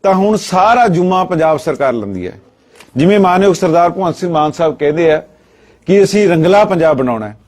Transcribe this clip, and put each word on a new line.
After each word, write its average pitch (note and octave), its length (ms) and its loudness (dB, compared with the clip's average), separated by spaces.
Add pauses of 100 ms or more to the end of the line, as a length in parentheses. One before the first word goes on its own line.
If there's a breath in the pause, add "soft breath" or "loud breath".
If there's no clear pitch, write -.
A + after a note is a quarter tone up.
ਤਾਂ G3 100 2
ਹੁਣ G3+ 240 0
ਸਾਰਾ A3 500 0
ਜੁਮਾ F3+ 360 0
ਪੰਜਾਬ D#3+ 340 0
ਸਰਕਾਰ C#3 360 -4
ਲੈਂਦੀ G2 340 -8
ਹੈ। - 120 -16 (580 soft breath)
ਜਿਵੇਂ F#3+ 220 2
ਮਾਨਯੋਗ F#3 340 2
ਸਰਦਾਰ E3+ 360 0
ਭਗਵੰਤ F3 260 -4
ਸਿੰਘ F3 160 -8
ਮਾਨ D3+ 200 0
ਸਾਹਿਬ D#3 260 -2
ਕਹਿੰਦੇ D#3 340 0
ਆ D3+ 60 0 (720 soft breath)
ਕਿ G3 160 4
ਅਸੀਂ G3 260 0
ਰੰਗਲਾ F3 360 2
ਪੰਜਾਬ D#3+ 320 0
ਬਣਾਉਣਾ A#2+ 300 -4
ਹੈ G#2+ 100 -16 (100)